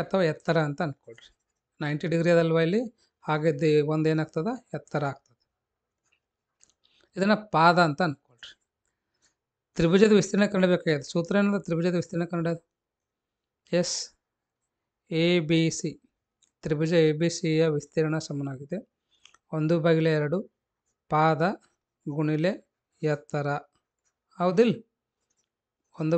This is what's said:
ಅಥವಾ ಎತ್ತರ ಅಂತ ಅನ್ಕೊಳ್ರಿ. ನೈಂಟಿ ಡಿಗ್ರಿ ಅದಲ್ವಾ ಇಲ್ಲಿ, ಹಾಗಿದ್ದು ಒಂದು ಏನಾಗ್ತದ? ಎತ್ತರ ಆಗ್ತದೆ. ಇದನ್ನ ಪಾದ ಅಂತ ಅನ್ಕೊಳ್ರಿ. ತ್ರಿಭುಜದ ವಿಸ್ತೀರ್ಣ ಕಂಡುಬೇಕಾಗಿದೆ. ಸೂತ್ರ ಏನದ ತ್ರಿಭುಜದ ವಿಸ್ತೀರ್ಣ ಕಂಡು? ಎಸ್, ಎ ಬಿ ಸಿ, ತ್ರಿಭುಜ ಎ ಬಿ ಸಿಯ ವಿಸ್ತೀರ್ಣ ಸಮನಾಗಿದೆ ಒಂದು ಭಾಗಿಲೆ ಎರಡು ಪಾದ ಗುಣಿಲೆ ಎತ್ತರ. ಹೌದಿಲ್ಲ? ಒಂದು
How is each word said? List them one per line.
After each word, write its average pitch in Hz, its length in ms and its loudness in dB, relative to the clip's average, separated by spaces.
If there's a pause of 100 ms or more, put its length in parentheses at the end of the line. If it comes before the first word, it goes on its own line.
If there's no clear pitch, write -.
ಅಥವಾ 190 280 -2
ಎತ್ತರ 165 260 -2 (120)
ಅಂತ 143 180 -6
ಅನ್ಕೊಳ್ರಿ. - 400 -14 (540)
ನೈಂಟಿ 151 320 -4
ಡಿಗ್ರಿ 165 220 2
ಅದಲ್ವಾ 165 320 2
ಇಲ್ಲಿ, 202 140 0 (440)
ಹಾಗಿದ್ದು 151 460 0 (220)
ಒಂದು 156 200 0
ಏನಾಗ್ತದ? 156 360 -4 (280)
ಎತ್ತರ 143 340 -6
ಆಗ್ತದೆ. - 300 -20 (1800)
ಇದನ್ನ 202 200 2 (180)
ಪಾದ 165 240 6 (100)
ಅಂತ 143 200 -2
ಅನ್ಕೊಳ್ರಿ. - 440 -14 (1200)
ತ್ರಿಭುಜದ 190 420 4
ವಿಸ್ತೀರ್ಣ 196 340 0
ಕಂಡುಬೇಕಾಗಿದೆ. 175 600 0
ಸೂತ್ರ 170 280 -4
ಏನದ 202 240 0
ತ್ರಿಭುಜದ 170 360 -2
ವಿಸ್ತೀರ್ಣ 170 300 -6
ಕಂಡು? 170 220 -4 (1200)
ಎಸ್, 175 260 -2 (1120)
ಎ 165 140 0 (240)
ಬಿ 165 100 2 (180)
ಸಿ, 156 140 -6 (720)
ತ್ರಿಭುಜ 156 300 -2 (140)
ಎ 156 120 4
ಬಿ 165 160 0
ಸಿಯ 160 400 0
ವಿಸ್ತೀರ್ಣ 156 500 -4
ಸಮನಾಗಿದೆ 139 520 -10 (800)
ಒಂದು 156 260 0
ಭಾಗಿಲೆ 160 340 2
ಎರಡು 151 200 -2 (760)
ಪಾದ 156 300 2 (760)
ಗುಣಿಲೆ 156 360 0 (500)
ಎತ್ತರ. 147 460 -4 (920)
ಹೌದಿಲ್ಲ? 180 360 2 (1200)
ಒಂದು 160 220 0